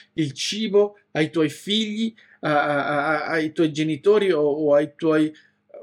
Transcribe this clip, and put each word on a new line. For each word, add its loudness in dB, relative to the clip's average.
il -2
cibo -2
ai 0
tuoi 0
figli, -4
a, -4
a, 0
a, -2
a, -2
ai -2
tuoi 0
genitori 2
o, 0
o 2
ai 2
tuoi, 0